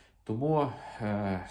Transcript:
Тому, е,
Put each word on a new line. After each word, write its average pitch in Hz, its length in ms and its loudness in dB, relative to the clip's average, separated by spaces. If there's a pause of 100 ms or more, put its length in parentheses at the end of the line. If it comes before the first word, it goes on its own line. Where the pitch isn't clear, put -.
(240)
Тому, 139 480 2 (300)
е, 101 500 0